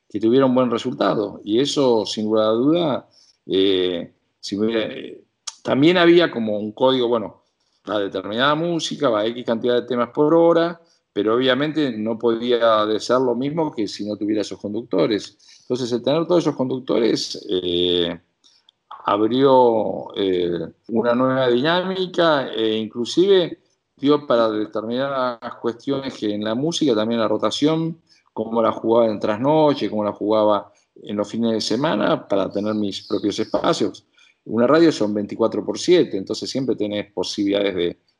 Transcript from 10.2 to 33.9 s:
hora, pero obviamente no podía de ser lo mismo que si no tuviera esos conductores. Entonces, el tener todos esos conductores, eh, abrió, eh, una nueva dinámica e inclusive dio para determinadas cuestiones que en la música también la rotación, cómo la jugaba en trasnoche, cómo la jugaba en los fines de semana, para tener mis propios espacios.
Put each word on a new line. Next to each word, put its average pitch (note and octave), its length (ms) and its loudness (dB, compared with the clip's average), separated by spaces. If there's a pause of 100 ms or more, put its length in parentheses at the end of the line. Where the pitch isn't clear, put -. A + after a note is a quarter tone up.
hora, E3+ 460 4 (320)
pero G#2 240 2
obviamente C3+ 560 0
no A2 260 -4
podía A#2 680 2
de G#2+ 160 0
ser B2 180 2
lo B2 160 0
mismo D3 360 -4
que G#2+ 180 -4
si G#2 180 -10
no G#2 80 -4
tuviera G#2 260 -2
esos F#2+ 180 -8
conductores. A2+ 760 -4 (240)
Entonces, B2 300 -4
el A#2+ 100 -2
tener D3+ 240 0
todos E3+ 180 2
esos D3 120 -2
conductores, B2+ 960 -2
eh, F2 680 0 (880)
abrió, A2+ 1120 2
eh, F2+ 340 0 (400)
una A#2 260 0
nueva C3 340 2
dinámica F3 1000 0
e A2 260 -2
inclusive D#3 840 0 (380)
dio C#3+ 300 2
para A#2 220 4
determinadas A#2 1120 -4
cuestiones C3+ 520 -6
que G#2+ 200 -4
en G#2 100 -6
la A2 100 -4
música D3 400 0
también A2+ 260 0
la G#2+ 80 0
rotación, D3+ 720 -2 (320)
cómo A2+ 300 -4
la A2 100 2
jugaba A2+ 400 2
en G2+ 80 -6
trasnoche, C3+ 680 0
cómo G#2+ 140 -4
la G2+ 80 -2
jugaba G#2 600 0 (300)
en G#2 160 -8
los G#2 120 -2
fines A2+ 240 -2
de A2 80 -2
semana, D3+ 680 -2
para G2 240 -2
tener G#2 240 -4
mis G2+ 320 -4
propios G2+ 320 -2
espacios. - 680 -2 (400)